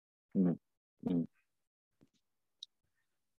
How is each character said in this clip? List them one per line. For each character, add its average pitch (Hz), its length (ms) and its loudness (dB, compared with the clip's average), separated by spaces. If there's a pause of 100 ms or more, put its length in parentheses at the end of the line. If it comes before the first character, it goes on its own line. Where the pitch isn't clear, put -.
(360)
う 185 140 4
ん。 - 80 0 (480)
う - 80 -2
ん。 - 120 0 (2250)